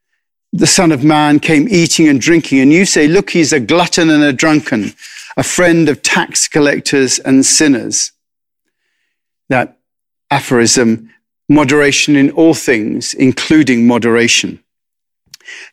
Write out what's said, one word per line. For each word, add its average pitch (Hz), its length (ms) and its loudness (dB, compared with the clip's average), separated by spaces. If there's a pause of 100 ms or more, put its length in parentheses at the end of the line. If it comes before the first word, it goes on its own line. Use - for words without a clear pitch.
(520)
The 170 140 -2
Son 165 260 2
of 127 100 -2
Man 151 360 2
came 156 300 0
eating 170 400 0
and 135 120 2
drinking, 139 400 0
and 135 120 4
you 180 120 2
say, 151 240 0
"Look, 190 220 0
he's 156 220 0
a 151 80 0
glutton 165 500 0
and 151 120 2
a 147 100 2
drunken, 131 600 -2 (420)
a - 60 -2
friend 170 460 2
of 135 140 -4
tax - 440 -4
collectors 143 720 -2
and 135 260 2
sinners." 117 640 -2 (1400)
That - 300 -4 (520)
aphorism, 117 800 0 (380)
"Moderation 143 680 2
in 139 140 2
all 165 240 2
things, 117 600 -4
including 131 720 0
moderation." 117 760 0 (1120)